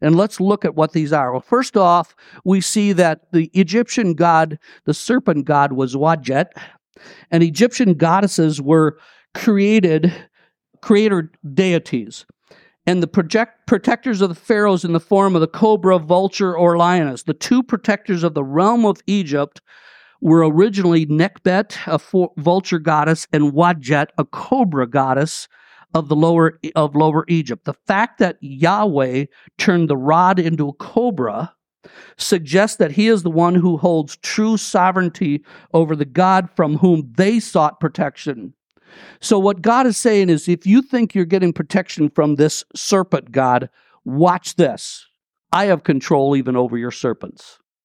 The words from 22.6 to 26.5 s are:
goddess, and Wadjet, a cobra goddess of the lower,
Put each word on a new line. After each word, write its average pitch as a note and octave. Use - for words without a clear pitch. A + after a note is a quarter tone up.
goddess, D#3
and D3
Wadjet, D3+
a D3
cobra F3
goddess C3+
of D#3+
the D3+
lower, D#3+